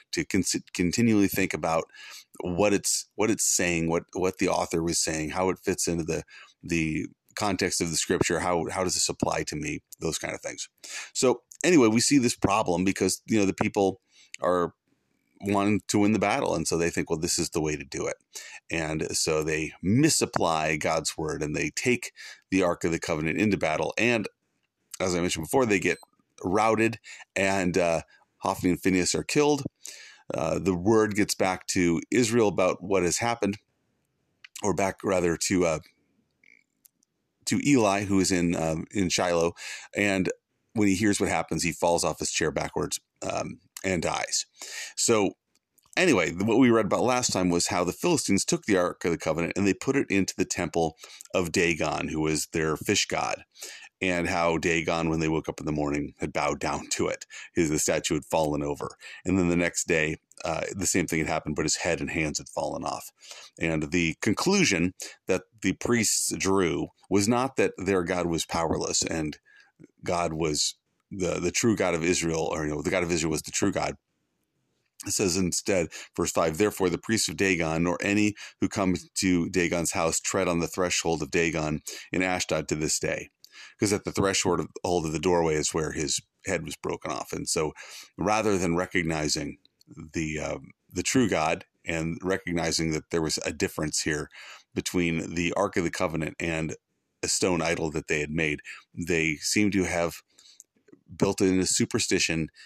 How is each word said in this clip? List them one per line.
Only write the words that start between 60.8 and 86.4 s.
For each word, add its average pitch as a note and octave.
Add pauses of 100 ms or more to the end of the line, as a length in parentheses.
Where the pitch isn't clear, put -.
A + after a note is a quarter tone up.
same F2+
thing E2
had D#2
happened, D#2
but D#2
his D2+
head E2+
and C#2+
hands D#2
had -
fallen D2
off. - (480)
And D#2
the E2
conclusion G#2+ (320)
that F2+ (180)
the A#2
priests -
drew F2 (240)
was G2
not B2
that G2
their F#2
God F2
was E2
powerless E2+
and D#2 (640)
God E2+
was D#2+ (340)
the, F2
the F2
true A2
God F#2
of D#2+
Israel, E2
or, D#2+
you D2+
know, D2
the D2+
God F#2
of F2
Israel E2
was D2+
the -
true G2+
God. D2 (1120)
It G#2
says F#2
instead, F2+ (300)
verse E2+
five, E2
"Therefore G2
the E2+
priests -
of E2
Dagon, E2+
nor F2
any G#2 (240)
who G2
come F#2+ (260)
to F#2
Dagon's E2+
house, E2
tread F#2+
on E2+
the E2
threshold E2+
of D2
Dagon D#2 (300)
in F2+
Ashdod F2+
to F2
this D#2
day." - (500)
'Cause G#2
at G2
the -
threshold F#2+
of, D#2+ (160)
hold F2
of D#2
the D#2+
doorway E2
is D2+
where D2+
his D2 (260)